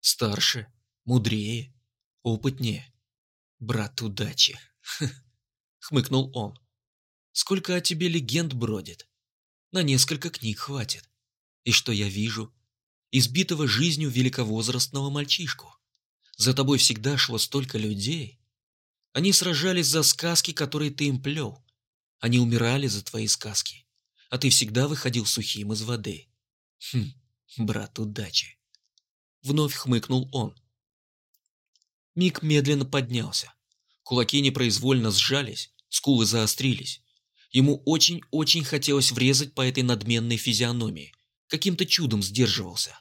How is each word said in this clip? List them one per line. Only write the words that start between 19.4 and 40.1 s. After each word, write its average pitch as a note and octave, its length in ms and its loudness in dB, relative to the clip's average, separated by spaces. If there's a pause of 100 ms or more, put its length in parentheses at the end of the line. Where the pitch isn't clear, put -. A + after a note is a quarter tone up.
за D3+ 160 2
сказки, E3+ 500 0
которые D3+ 380 -2
ты C#3 160 -4
им C3 140 0
плел. D3 440 -6 (560)
Они A#2+ 180 4
умирали A#2+ 480 2
за G2+ 160 -4
твои A2 240 -6
сказки. - 600 -4 (420)
А B2+ 100 -6
ты C3 120 2
всегда A#2+ 360 2
выходил B2 400 -2
сухим G#2 460 -4
из G#2+ 100 -4
воды. A2 460 -6 (640)
Хм, A2+ 200 -2 (460)
брат G#2+ 400 -4
удачи». G#2 580 -6 (840)
Вновь C#3+ 320 0
хмыкнул B2+ 580 0
он. B2 220 -4 (1600)
Мик F3+ 280 2
медленно D3 420 4
поднялся. B2 680 -2 (500)
Кулаки B2 380 2
непроизвольно B2 680 2
сжались, B2 640 0 (160)
скулы A#2+ 380 2
заострились. A2+ 760 0 (480)
Ему C#3 340 4
очень-очень D#3+ 800 2
хотелось C#3 480 2
врезать C3 420 2
по C3+ 80 -2
этой B2+ 200 0
надменной A#2 540 0